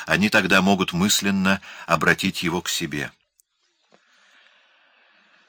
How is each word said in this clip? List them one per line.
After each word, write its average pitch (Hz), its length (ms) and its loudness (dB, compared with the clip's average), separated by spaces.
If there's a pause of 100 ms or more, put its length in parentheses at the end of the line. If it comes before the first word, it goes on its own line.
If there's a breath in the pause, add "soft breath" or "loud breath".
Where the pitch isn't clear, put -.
Они 87 220 0
тогда 101 340 4
могут 95 300 2
мысленно 98 680 0 (260 loud breath)
обратить 82 560 0
его 87 180 -2
к - 80 -10
себе. 71 420 -6 (2500 soft breath)